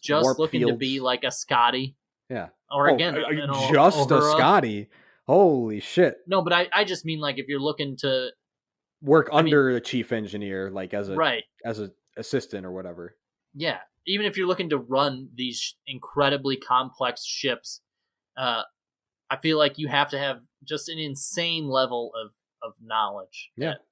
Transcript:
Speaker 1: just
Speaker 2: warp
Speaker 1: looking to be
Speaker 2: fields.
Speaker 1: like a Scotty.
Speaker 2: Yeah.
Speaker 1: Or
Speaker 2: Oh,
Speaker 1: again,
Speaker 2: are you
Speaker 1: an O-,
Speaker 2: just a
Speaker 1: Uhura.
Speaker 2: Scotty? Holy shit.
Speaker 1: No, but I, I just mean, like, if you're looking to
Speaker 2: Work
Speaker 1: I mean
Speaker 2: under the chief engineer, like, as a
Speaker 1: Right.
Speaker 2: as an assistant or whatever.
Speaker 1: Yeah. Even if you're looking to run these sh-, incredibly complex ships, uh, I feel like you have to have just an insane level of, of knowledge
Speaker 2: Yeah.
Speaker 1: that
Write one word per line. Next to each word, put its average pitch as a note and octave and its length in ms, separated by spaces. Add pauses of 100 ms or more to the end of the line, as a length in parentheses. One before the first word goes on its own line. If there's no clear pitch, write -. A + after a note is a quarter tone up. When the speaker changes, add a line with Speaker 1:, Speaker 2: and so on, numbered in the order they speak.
Speaker 1:
just D3 180
Speaker 2:
warp C3 160
Speaker 1:
looking C3 280
to A#2+ 80
be C3 200
Speaker 2:
fields. C3 80
Speaker 1:
like B2+ 220
a B2 60
Scotty. B2+ 680 (320)
Speaker 2:
Yeah. G2+ 200 (220)
Speaker 1:
Or C#3+ 180
Speaker 2:
Oh, C#3 60
Speaker 1:
again, D#3+ 220
Speaker 2:
are D#3 160
you D3+ 100
Speaker 1:
an C#3 80
O-, C3+ 220
Speaker 2:
just C#3+ 360
a D#3 60
Speaker 1:
Uhura. D3 160
Speaker 2:
Scotty? D3 580 (380)
Holy C3 540
shit. - 440
Speaker 1:
No, F#3 160
but E3+ 120
I, F3 200
I G3+ 120
just F#3 180
mean, D#3+ 160
like, C#3 180
if C3 120
you're C#3+ 100
looking C#3 380
to C3 320 (720)
Speaker 2:
Work D3+ 300
Speaker 1:
I D3+ 120
mean D#3 100
Speaker 2:
under C3+ 200
the A#2+ 80
chief A#2+ 300
engineer, G2 600
like, F#2+ 220
as G2+ 160
a F#2+ 60
Speaker 1:
Right. C3+ 280 (200)
Speaker 2:
as A2+ 160
an G2 140 (240)
assistant A2 480
or F#2 60
whatever. F2 440 (380)
Speaker 1:
Yeah. C#3 240 (300)
Even G3+ 180
if G3+ 120
you're F#3 100
looking F3+ 220
to D3 100
run C3 560
these B2 240
sh-, - 140 (120)
incredibly C#3 720
complex B2+ 680
ships, - 580 (560)
uh, A#2+ 260 (680)
I C#3 80
feel D#3+ 220
like C#3+ 180
you D#3 100
have C#3+ 240
to C#3 60
have C3+ 240 (220)
just D3+ 260
an D#3+ 80
insane D#3+ 720
level B2+ 460
of, A2 160 (320)
of A2+ 180
knowledge G#2 760
Speaker 2:
Yeah. C#3+ 180
Speaker 1:
that - 60 (120)